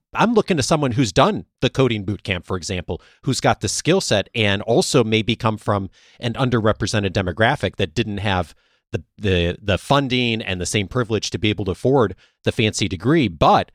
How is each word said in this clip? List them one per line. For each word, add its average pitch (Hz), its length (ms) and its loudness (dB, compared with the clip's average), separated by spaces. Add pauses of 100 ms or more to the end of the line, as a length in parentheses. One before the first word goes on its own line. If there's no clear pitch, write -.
(140)
I'm 220 200 2
looking 202 220 2
to 139 60 0
someone 147 300 0
who's 110 200 0
done 143 320 2 (160)
the 127 100 0
coding 113 340 0
boot 95 180 -6
camp, 90 220 -4
for 95 120 -6
example, 90 440 -6 (220)
who's 131 180 -2
got 123 200 2
the - 80 -2
skill 180 320 0
set 101 340 0
and 101 280 0
also 127 420 2
maybe 110 320 0
come 110 200 -2
from 101 340 -2 (280)
an 117 160 -6
underrepresented 110 760 0
demographic 101 680 0
that - 180 -4
didn't 107 240 -2
have 98 360 -2 (380)
the, 82 120 -6 (140)
the, 90 440 0
the 98 160 0
funding 123 640 0
and 95 180 -6
the 87 60 -4
same 101 220 -2
privilege 110 420 -2
to 107 80 -6
be 107 120 0
able 101 160 -4
to 95 60 -2
afford 127 440 2 (260)
the 113 80 -2
fancy 107 380 0
degree, 117 400 0
but 123 460 2